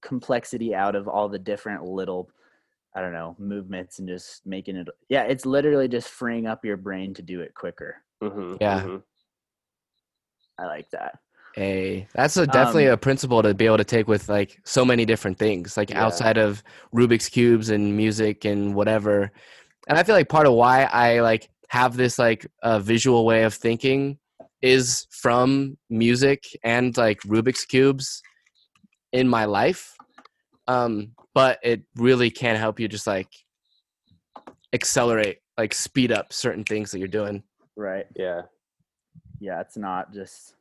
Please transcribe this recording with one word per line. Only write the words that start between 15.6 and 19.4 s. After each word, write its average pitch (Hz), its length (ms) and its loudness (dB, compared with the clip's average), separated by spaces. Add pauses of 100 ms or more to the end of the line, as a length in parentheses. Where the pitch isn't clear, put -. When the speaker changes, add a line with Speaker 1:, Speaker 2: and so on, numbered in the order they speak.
Speaker 3:
like, 104 140 -2
Speaker 2:
Yeah. 101 140 0
Speaker 3:
outside 110 320 2
of 104 260 0 (320)
Rubik's 117 340 4
Cubes 117 420 2
and 104 260 0
music 107 480 0
and 101 300 -2
whatever. 101 560 0 (580)